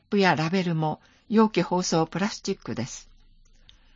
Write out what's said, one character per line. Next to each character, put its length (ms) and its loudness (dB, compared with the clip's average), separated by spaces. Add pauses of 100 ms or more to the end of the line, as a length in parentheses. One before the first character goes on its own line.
プ 120 2
や 160 4
ラ 140 -2
ベ 120 0
ル 140 -2
も 240 -2 (280)
容 200 4
器 140 2
包 200 -2
装 240 0
プ 140 -6
ラ 80 0
ス 140 -12
チ 100 -4
ッ 80 -10
ク 160 -10
で 100 -6
す。 260 -16 (840)